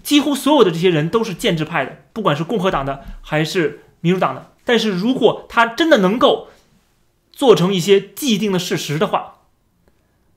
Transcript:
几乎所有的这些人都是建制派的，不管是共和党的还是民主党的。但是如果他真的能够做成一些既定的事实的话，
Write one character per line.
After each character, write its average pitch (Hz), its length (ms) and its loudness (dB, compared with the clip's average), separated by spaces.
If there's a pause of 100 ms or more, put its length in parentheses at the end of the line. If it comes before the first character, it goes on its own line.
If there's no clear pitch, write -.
几 285 160 2
乎 285 160 0
所 285 180 0
有 269 100 6
的 185 60 2
这 165 80 -4
些 180 140 2
人 160 180 0
都 226 140 0
是 208 100 -6
建 175 240 -2
制 156 80 -2
派 156 180 -4
的， - 140 -14 (160)
不 226 80 -10
管 165 140 0
是 165 80 -4
共 208 160 -4
和 190 100 -2
党 151 160 -4
的 - 180 -8 (180)
还 156 220 -2
是 160 420 -4 (160)
民 175 120 2
主 190 60 -2
党 143 160 -2
的。 - 160 -18 (120)
但 240 140 2
是 220 140 -2
如 208 240 -2
果 - 340 0
他 233 160 2
真 320 240 -2
的 285 80 6
能 202 220 2
够 254 300 2 (840)
做 233 240 4
成 175 180 2
一 185 60 0
些 196 200 4
既 214 380 -4
定 202 140 -2
的 185 80 0
事 175 180 -4
实 151 220 -6
的 202 80 0
话， - 300 -6 (1000)